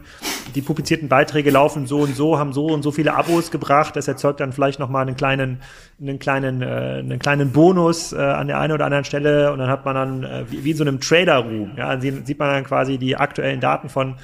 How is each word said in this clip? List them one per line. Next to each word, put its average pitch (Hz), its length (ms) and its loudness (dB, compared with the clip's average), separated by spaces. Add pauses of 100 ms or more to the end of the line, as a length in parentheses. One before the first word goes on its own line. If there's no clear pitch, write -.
(540)
die 139 80 -2
publizierten 151 460 -2
Beiträge 143 420 4
laufen 143 360 4
so 143 120 0
und 143 160 0
so, 151 240 2
haben 143 140 -2
so 143 140 -2
und 156 160 0
so 147 100 0
viele 147 220 0
Abos 165 360 2
gebracht, 147 460 2
das 139 100 -4
erzeugt 143 320 0
dann 135 140 -4
vielleicht 139 260 0
nochmal 131 280 -2
einen 131 100 -6
kleinen, 135 420 0 (420)
einen 139 200 -6
kleinen, 135 420 -2
äh, 127 380 -4
einen 131 180 -6
kleinen 143 320 0
Bonus, 165 640 4
äh, 147 60 -4
an 143 280 0
der 143 140 -2
einen 147 120 0
oder 147 120 0
anderen 143 200 0
Stelle 147 480 2
und 139 60 -6
dann 131 100 -2
hat 135 160 -2
man 135 120 -2
dann, 135 260 -2
äh, 131 260 -8
wie, 135 140 -8
wie 139 80 0
in 160 60 0
so 151 80 0
einem 135 160 0
Trader-Room, 123 760 2
ja, 131 140 -4
dann 135 100 -2
sieht, 135 280 -4
sieht 147 100 -6
man 143 160 0
dann 135 100 -2
quasi 135 320 0
die 131 200 -2
aktuellen 135 440 -2
Daten 143 280 0
von, 131 360 -2